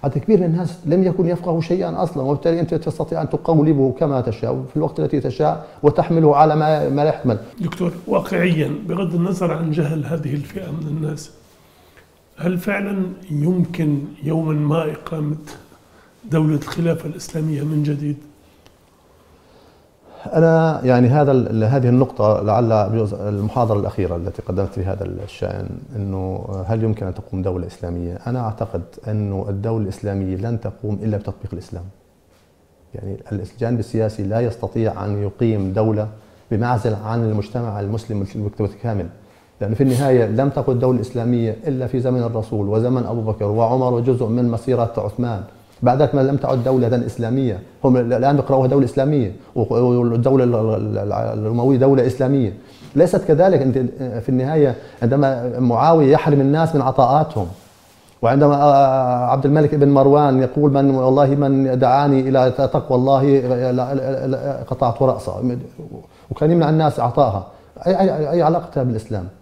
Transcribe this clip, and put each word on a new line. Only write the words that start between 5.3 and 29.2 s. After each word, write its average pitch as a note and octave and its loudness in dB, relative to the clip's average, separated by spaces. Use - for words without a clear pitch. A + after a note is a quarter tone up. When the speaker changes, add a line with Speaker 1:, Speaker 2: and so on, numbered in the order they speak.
Speaker 1:
وتحمله D#3+ 4
على D#3 6
ما، D3+ 0
ما C#3 0
لا D#3 2
يحمل. B2 -2
Speaker 2:
دكتور، F3 -4
واقعيًا E3+ 0
بغض E3+ -4
النظر F3 -2
عن D#3+ -4
جهل D3+ -2
هذه C#3+ -6
الفئة F3 -10
من D#3 -8
الناس، D3+ -8
هل F3 -2
فعلًا G3+ -4
يمكن D#3 -2
يومًا D#3 -2
ما D3+ -2
إقامة D3+ -8
دولة D#3 2
الخلافة E3 -4
الإسلامية D#3 -6
من D3+ -2
جديد؟ D3 -4
Speaker 1:
أنا D#3+ 2
يعني B2 6
هذا C#3+ 4
ال-، A2+ 2
هذه B2 2
النقطة A#2+ 2
لعل G#2+ 2
بجزء G#2 -2
المحاضرة G#2+ 0
الأخيرة F#2 -4
التي E2+ -8
قدمت F#2+ -4
في F#2+ -6
هذا F#2+ -6
الشأن، F#2+ -10
إنه F#2+ -6
هل A2+ -2
يمكن A2 -2
أن F#2 -8
تقوم F#2+ -8
دولة F2+ -4
إسلامية؟ F2 -10
أنا B2 -4
أعتقد G#2+ -8
إنه G2+ -4